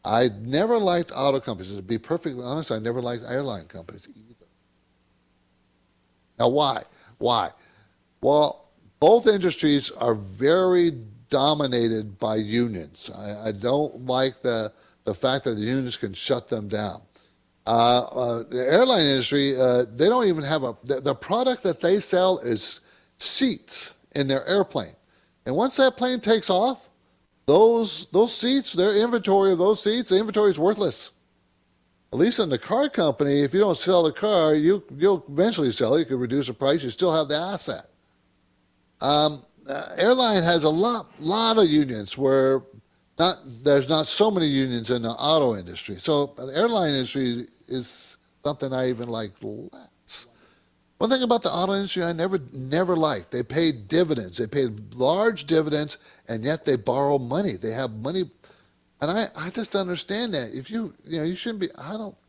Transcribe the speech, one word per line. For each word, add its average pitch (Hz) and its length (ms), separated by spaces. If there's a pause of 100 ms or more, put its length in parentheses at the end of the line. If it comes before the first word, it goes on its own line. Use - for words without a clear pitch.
I 117 240 (120)
never 170 380
liked 175 360
auto 135 240
companies. 101 380
To 98 60
be 110 160
perfectly 139 440
honest, 143 300
I 110 60
never 117 220
liked 120 280
airline 123 380
companies - 420
either. 110 380 (1900)
Now, 120 80
why? 135 340 (360)
Why? 113 320 (680)
Well, 147 440 (340)
both 226 300
industries 160 640
are 117 240
very 165 760 (380)
dominated 123 920
by 110 180
unions. 110 800
I, 104 340
I - 20
don't 127 540
like 127 360
the, 113 300 (320)
the 107 100
fact 131 300
that 120 100
the 104 60
unions 123 360
can 98 180
shut - 340
them 107 180
down. 107 360 (640)
Uh, 120 340
uh, 120 480
the 127 200
airline 208 360
industry, 139 560
uh, 123 280
they 123 200
don't 240 180
even 160 160
have 143 220
a, 120 180
the, 131 180
the 139 140
product 247 480
that 175 180
they 185 200
sell 185 400
is 113 400 (380)
seats - 760 (220)
in 143 100
their 135 220
airplane. 160 460 (520)
And 127 100
once 240 200
that 262 200
plane 254 240
takes 214 300
off, 214 380 (580)
those, 220 600
those 214 260
seats, 254 400
their 202 280
inventory 196 500
of 175 60
those 196 240
seats, 226 280
the 190 80
inventory 208 320
is 160 80
worthless. 190 540 (1000)
At 107 60
least 208 200
in 190 120
the 127 80
car 269 320
company, 143 500
if 143 140
you 190 60
don't 196 160
sell 180 260
the 156 100
car, 175 420
you, 165 300 (120)
you'll 180 320
eventually 156 420
sell 117 240
it. 160 60
You 165 40
can 131 140
reduce 123 300
the 123 60
price. 139 300
You 123 60
still 175 240
have 156 140
the 147 80
asset. 170 500 (1120)
Um, 147 420 (260)
uh, 139 180 (100)
airline 226 460
has 165 220
a 156 40
lot, 202 400 (120)
lot 220 360
of 202 120
unions 131 500
where 135 440 (560)
not, 175 180 (280)
there's 139 240
not 156 180
so 214 240
many 180 160
unions 131 440
in 123 120
the 113 80
auto 139 480
industry. 90 380
So 143 300 (100)
the 131 180
airline 196 360
industry 127 540 (220)
is - 520 (260)
something 139 280
I 127 180
even 120 180
like 113 240 (100)
less. - 840 (720)
One 214 100
thing 262 140
about 233 200
the 185 60
auto 185 240
industry 196 300
I 170 100
never, 180 260 (140)
never 147 420
liked, 151 360
they 123 120
paid 135 460
dividends. 147 480
They 120 100
paid 107 480
large 165 520
dividends, 151 500 (320)
and 113 140
yet 151 240
they 139 100
borrow 139 420
money. 135 340
They 101 180
have 123 200
money. 135 340 (760)
And 147 100
I, 208 240
I 156 140
just 208 260
understand 196 600
that. 123 180
If 131 180
you, 220 220 (120)
you 160 140
know, 151 60
you 175 120
shouldn't 220 240
be, 175 80 (100)
I 147 140
don't 190 240 (120)